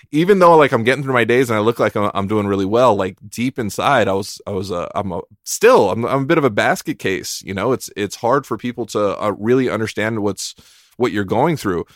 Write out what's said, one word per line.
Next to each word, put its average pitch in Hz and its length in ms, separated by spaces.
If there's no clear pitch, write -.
Even 180 300
though, 170 160
like, 139 160
I'm 117 100
getting 131 220
through 135 80
my 117 120
days 120 240
and 113 80
I 104 40
look 113 180
like 110 160
I'm, 104 200
I'm 98 120
doing 104 220
really 98 160
well, 107 320
like, 95 220
deep 123 300
inside, 110 500
I 95 40
was, 98 340
I 95 40
was, 95 200
uh, 85 240
I'm 101 180
a, 85 80
still, 190 480
I'm, 110 140
I'm 135 180
a 135 40
bit 165 120
of 143 60
a 123 60
basket 120 500
case. - 440
You 95 100
know, 107 180
it's, - 240
it's 101 180
hard 131 320
for 117 100
people 120 300
to, 101 340
uh, 101 160
really 120 320
understand 107 540
what's, - 320
what 120 140
you're 101 140
going 127 320
through. 90 400